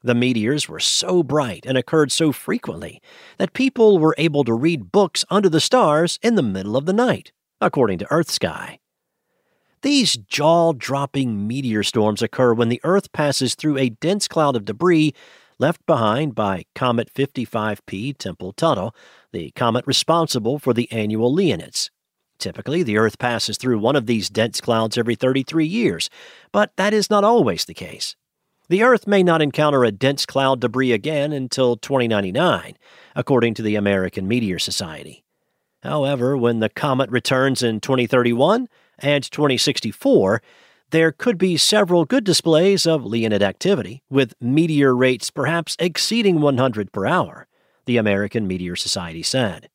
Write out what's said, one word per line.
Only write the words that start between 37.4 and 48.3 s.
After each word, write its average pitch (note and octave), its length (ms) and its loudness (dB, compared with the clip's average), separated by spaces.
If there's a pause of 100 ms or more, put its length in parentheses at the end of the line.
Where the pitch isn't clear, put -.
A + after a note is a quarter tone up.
in A2+ 160 0
twenty B2+ 260 0
thirty-one C3 640 2 (320)
and C#3+ 320 -2
twenty C#3+ 260 0
sixty-four, A2+ 840 0 (500)
there D#3+ 200 2
could A3+ 260 -2
be F3 200 0
several F3+ 480 2
good B3 180 0
displays F3 640 2
of D#3 200 0
Leonid G#2+ 380 0
activity, A#2 680 -2
with C3 300 0
meteor C#3 560 2
rates B2+ 340 0
perhaps D#3+ 500 -4
exceeding F#3 600 0
one C#3+ 180 2
hundred A2 360 -2
per G2 120 -4
hour, D3 400 -2 (400)
the A#2+ 120 0
American G#2 500 0